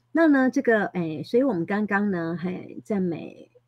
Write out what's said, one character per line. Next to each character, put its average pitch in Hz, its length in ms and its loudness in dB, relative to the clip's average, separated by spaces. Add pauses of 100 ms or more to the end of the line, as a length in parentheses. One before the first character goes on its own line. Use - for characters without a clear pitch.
(120)
那 320 140 4
呢， 262 240 4
这 262 120 -2
个， 214 240 2
哎， 160 380 -4
所 - 140 0
以 254 40 4
我 277 100 2
们 170 140 -2
刚 202 200 -2
刚 202 240 0
呢， 165 300 -4
嘿， 180 420 -8
赞 202 200 -4
美、 - 480 -8 (180)